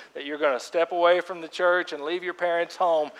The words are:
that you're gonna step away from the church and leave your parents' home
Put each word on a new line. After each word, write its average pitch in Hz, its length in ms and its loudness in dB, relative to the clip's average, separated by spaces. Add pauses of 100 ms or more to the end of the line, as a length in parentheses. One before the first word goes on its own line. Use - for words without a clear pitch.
(140)
that 143 120 -10
you're 147 120 -8
gonna 143 220 2
step 170 320 -2
away 175 300 4
from 175 200 -8
the 160 60 -10
church 175 440 0
and 147 120 -8
leave 170 200 -4
your 160 100 -6
parents' 170 420 -2
home 160 340 2 (100)